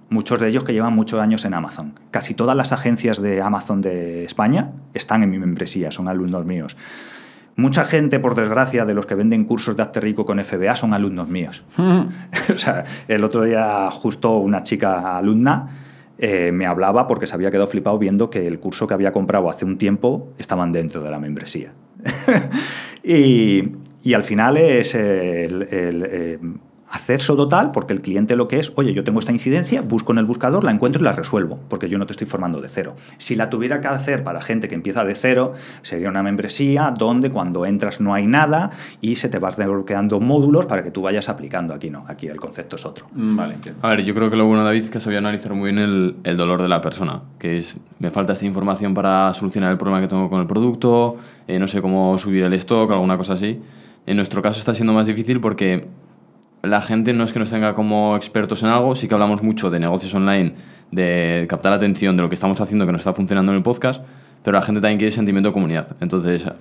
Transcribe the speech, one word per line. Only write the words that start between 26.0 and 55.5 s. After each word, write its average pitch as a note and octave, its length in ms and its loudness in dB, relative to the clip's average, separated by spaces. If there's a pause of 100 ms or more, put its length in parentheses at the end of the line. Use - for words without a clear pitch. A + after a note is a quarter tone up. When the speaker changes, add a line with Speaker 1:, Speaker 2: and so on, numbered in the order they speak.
Speaker 1:
eh, E2+ 280 -6 (540)
acceso C3+ 440 0
total, D#3 340 4
porque - 240 -4
el F#2+ 80 -4
cliente G#2 340 0
lo A#2+ 120 2
que C3+ 100 0
es, D#3 160 -2
"Oye, C3 180 2
yo F#2+ 120 -2
tengo A2 160 2
esta A2 120 -2
incidencia, D#3+ 480 0
busco A2 320 -2
en A2+ 60 2
el A2 80 2
buscador, C3 380 0
la C#3 80 2
encuentro B2 280 2
y - 40 2
la G2+ 80 4
resuelvo, F2 560 -4
porque F#2+ 200 -6
yo G2 100 -4
no G2 80 -4
te - 60 -10
estoy - 140 -8
formando F2 340 -4
de C2+ 80 -12
cero". - 260 -8 (220)
Si - 200 -4
la A2 120 0
tuviera B2 320 -2
que C#3 80 -4
hacer C#3 360 -2
para F2 180 -8
gente A2 260 -2
que F2+ 60 -10
empieza F#2+ 300 -2
de G2+ 100 -2
cero, B2+ 380 2 (300)
sería F2 260 -6
una G2 140 -2
membresía C3+ 680 0
donde A#2+ 400 2
cuando F2+ 340 -2
entras G2+ 360 -2
no G2+ 120 2
hay G2+ 140 0
nada D3+ 440 4 (300)
y A2+ 160 -2
se - 120 -2
te G#2 100 -2
van F#2 180 -2
desbloqueando G2+ 640 0
módulos C#3+ 460 4
para F#2+ 160 -2
que E2+ 80 -10
tú F#2 120 -6
vayas G2 260 -2
aplicando. D#2+ 460 -6
Aquí D#2 160 -10
no, C#2 180 -14
aquí D2+ 180 -12
el D2+ 140 -10
concepto E2+ 360 -12
es - 80 -10
otro. - 300 -16
Speaker 2:
Mm, A2 220 0
vale, F2 180 -4
entiendo. - 320 -14
Speaker 3:
A A2+ 40 4
ver, G2+ 140 2
yo G2+ 100 0
creo A2 140 2
que A2 80 0
lo A2 100 4
bueno, A2 180 4
David, G#2+ 160 2
es A2 100 -6
que A#2 100 -6
sabía G#2 180 -2
analizar G#2 360 -4
muy G2 180 -2
bien G2+ 100 2
el, F#2+ 420 0
el F2 120 0
dolor F2 240 2
de F2+ 80 0
la F2 140 2
persona, D#2 400 -6 (160)
que E2+ 180 -2
es, - 220 -8 (220)
"Me F2 100 -2
falta G2 240 0
esta G2 120 -4
información G2 480 0
para F#2+ 380 4
solucionar F#2+ 380 -2
el F2+ 80 0
problema F#2+ 240 0
que F#2+ 60 -2
tengo F#2+ 200 0
con F#2 120 0
el F2 80 0
producto, A#2 680 2 (300)
eh, F#2 140 -2
no G2 80 0
sé G2 120 -2
cómo F#2+ 380 2
subir F#2+ 240 0
el F2+ 120 2
stock", G#2+ 360 2
alguna F#2 260 2
cosa F#2 180 -4
así. G#2 260 -4 (460)
En G2+ 100 0
nuestro G2 260 0
caso G#2 160 0
está A#2 160 -2
siendo A2 180 2
más A2 140 4
difícil A2+ 340 0
porque G2 460 0 (760)